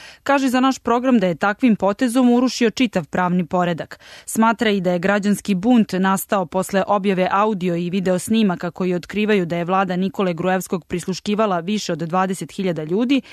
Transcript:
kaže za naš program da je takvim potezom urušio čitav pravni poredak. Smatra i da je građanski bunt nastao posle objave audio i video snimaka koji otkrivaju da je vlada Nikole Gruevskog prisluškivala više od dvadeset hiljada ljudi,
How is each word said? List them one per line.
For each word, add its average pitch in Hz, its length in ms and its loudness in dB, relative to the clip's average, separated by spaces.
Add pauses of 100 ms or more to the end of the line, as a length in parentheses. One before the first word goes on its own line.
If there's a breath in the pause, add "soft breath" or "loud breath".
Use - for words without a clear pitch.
(220 loud breath)
kaže 269 260 2
za 254 120 2
naš 262 180 2
program 240 400 2
da 185 80 2
je 175 80 0
takvim 208 420 2
potezom 240 580 2
urušio 240 360 2
čitav 196 400 -2
pravni 180 360 0
poredak. 175 520 -2 (280 loud breath)
Smatra 226 440 0
i 202 100 0
da 180 120 0
je 180 60 0
građanski 196 560 0
bunt 220 380 2
nastao 190 540 0
posle 190 400 -2
objave 190 440 0
audio 190 460 0
i 175 140 -4
video 185 280 0
snimaka 190 520 0
koji 180 240 -4
otkrivaju 202 520 -2
da 170 100 -4
je 170 80 -4
vlada 185 320 0
Nikole 185 380 -2
Gruevskog 180 500 -2
prisluškivala 190 760 -2
više 190 320 -4
od 160 60 -4
dvadeset 180 540 -4
hiljada 170 320 -4
ljudi, 240 380 0 (100)